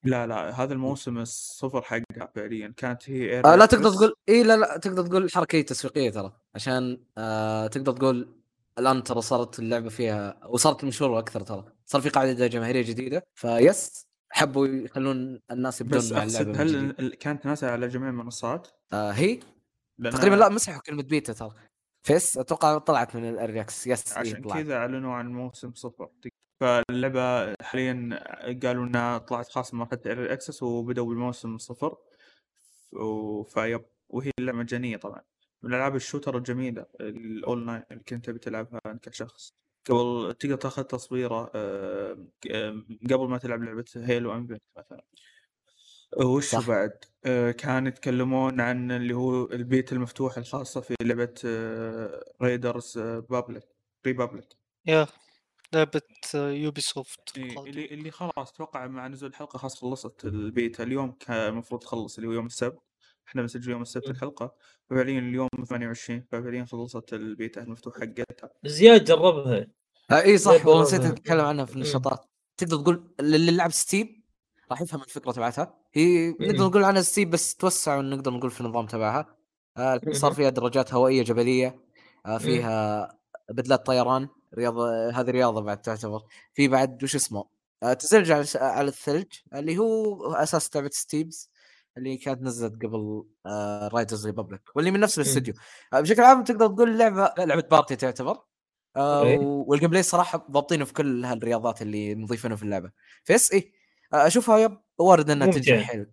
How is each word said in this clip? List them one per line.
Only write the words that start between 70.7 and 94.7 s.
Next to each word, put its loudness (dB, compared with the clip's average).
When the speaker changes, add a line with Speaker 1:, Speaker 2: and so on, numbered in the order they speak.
Speaker 3:
نسيت 4
Speaker 4:
جربها. 2
Speaker 3:
أتكلم 0
عنها 0
في -12
Speaker 4:
مم. -8
Speaker 3:
النشاطات. -2
تقدر 0
تقول 0
اللي 6
لعب 2
ستيم -2
راح -6
يفهم -8
الفكرة -8
تبعتها. -4
هي 4
Speaker 4:
مم. -6
Speaker 3:
نقدر 2
نقول 6
عنها 6
ستيم، 2
بس -2
توسع، 0
نقدر -4
نقول -4
في -14
النظام -4
تبعها. -4
آه، 2
الحين -4
صار 2
Speaker 4:
مم. -6
Speaker 3:
فيها 4
دراجات -2
هوائية 4
جبلية، 2
آه، -4
Speaker 4:
مم. -2
Speaker 3:
فيها -2
بدلات 2
طيران، 2
رياضة، 0
هذه -2
رياضة 2
بعد -6
تعتبر. -6
في 4
بعد، 2
وش -4
اسمه؟ -4
آه، 2
تزلج 4
على 4
س-، -6
على 0
الثلج، -4
اللي -4
هو 0
أساس 0
لعبة -4
ستيمز، -6
اللي -6
كانت -6
نزلت -4
قبل، -6
آه، -6
رايدرز -2
ريبابليك، -8